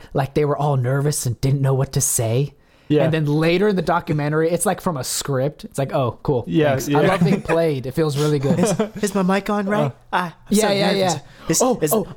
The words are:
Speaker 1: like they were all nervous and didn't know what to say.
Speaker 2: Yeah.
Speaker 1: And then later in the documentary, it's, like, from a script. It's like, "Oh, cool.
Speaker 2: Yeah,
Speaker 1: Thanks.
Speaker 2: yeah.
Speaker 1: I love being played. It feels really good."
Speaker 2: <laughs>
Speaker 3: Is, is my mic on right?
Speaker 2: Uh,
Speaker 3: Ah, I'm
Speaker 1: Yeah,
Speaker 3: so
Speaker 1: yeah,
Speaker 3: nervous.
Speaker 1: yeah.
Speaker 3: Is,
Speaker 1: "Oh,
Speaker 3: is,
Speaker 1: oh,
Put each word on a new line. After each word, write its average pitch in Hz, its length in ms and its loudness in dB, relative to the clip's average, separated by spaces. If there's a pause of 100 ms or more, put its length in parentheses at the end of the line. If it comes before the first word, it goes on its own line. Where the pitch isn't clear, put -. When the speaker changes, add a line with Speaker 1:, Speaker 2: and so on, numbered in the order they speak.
(140)
Speaker 1:
like 135 200 -2
they 151 120 2
were 143 120 0
all 143 200 0
nervous 139 480 -2
and 120 160 -4
didn't 135 200 0
know 135 120 2
what 135 180 -2
to 139 100 0
say. 123 540 -2 (320)
Speaker 2:
Yeah. 147 180 4
Speaker 1:
And 160 80 2
then 160 120 0
later 165 440 2
in 202 80 0
the 175 40 -2
documentary, 160 680 0
it's, 170 160 -2
like, 180 160 -2
from 175 160 -2
a 127 60 -6
script. 135 600 -4
It's - 140 -12
like, 139 160 -4
"Oh, 127 300 -2
cool. 127 220 0
Speaker 2:
Yeah, 156 260 2
Speaker 1:
Thanks. 135 180 -2
Speaker 2:
yeah. 143 100 2
Speaker 1:
I 170 80 4
love 185 160 2
being 170 180 2
played. 160 440 0
It 131 60 -6
feels 151 260 -2
really 151 220 0
good." 139 200 0
Speaker 2:
<laughs> 175 40 4
Speaker 3:
Is, 214 100 2 (280)
is 202 140 -2
my 196 80 2
mic 190 260 0
on 208 160 0
right? 202 200 0
Speaker 2:
Uh, 127 60 -4 (200)
Speaker 3:
Ah, 180 140 0
I'm 165 80 -12 (160)
Speaker 1:
Yeah, 214 180 4
Speaker 3:
so 202 60 2
Speaker 1:
yeah, 202 140 0
Speaker 3:
nervous. 196 120 0 (160)
Speaker 1:
yeah. 135 40 -8 (300)
Speaker 3:
Is, 165 120 2
Speaker 1:
"Oh, 247 200 2
Speaker 3:
is, - 120 0
Speaker 1:
oh, 214 120 0 (120)